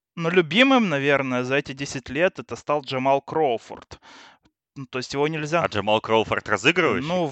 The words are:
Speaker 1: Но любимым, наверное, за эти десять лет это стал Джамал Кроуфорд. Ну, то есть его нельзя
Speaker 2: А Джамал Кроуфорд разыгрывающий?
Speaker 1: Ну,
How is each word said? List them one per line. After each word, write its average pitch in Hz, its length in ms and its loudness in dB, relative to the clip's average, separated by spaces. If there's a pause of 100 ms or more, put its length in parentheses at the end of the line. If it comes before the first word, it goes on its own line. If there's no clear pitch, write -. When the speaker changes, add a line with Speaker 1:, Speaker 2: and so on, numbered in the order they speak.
(160)
Speaker 1:
Но 170 140 -4
любимым, 202 580 4
наверное, 135 540 0
за 127 140 -2
эти 143 160 -4
десять 139 360 -10
лет 160 300 -2
это 120 180 -10
стал 147 260 -4
Джамал 135 380 0
Кроуфорд. - 800 -4 (760)
Ну, 139 100 -12
то - 120 -8
есть 127 160 -8
его 147 140 0
нельзя 156 340 -2
Speaker 2:
А 95 60 0
Джамал 107 320 0
Кроуфорд 110 480 0
разыгрывающий? 127 580 2
Speaker 1:
Ну, 175 260 -2